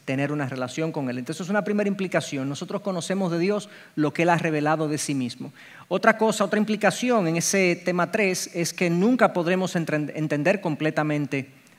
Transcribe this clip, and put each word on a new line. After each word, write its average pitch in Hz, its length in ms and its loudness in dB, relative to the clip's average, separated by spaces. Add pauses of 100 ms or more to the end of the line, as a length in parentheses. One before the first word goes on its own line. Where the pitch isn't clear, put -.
tener 139 260 0
una 147 160 -2
relación 131 420 -4
con 143 200 -4
Él. 123 80 -4
Entonces 156 260 -8
es 165 60 -4
una 208 140 2
primera 208 220 0
implicación. 170 600 -2
Nosotros 175 320 -6
conocemos 185 500 -2
de 170 80 0
Dios 202 300 0 (260)
lo 151 200 0
que 165 80 0
Él 170 80 4
ha 165 80 4
revelado 156 500 0
de 151 80 -2
sí 147 180 -4
mismo. 127 380 -6 (360)
Otra 202 280 2
cosa, 220 280 2
otra 202 140 2
implicación 214 680 2
en 165 80 0
ese 175 480 2
tema 175 260 0
tres 185 440 0
es 170 180 -2
que 180 160 0
nunca 196 460 4
podremos 180 420 0
entren-, 151 380 -2
entender 151 480 0
completamente 151 880 -2 (280)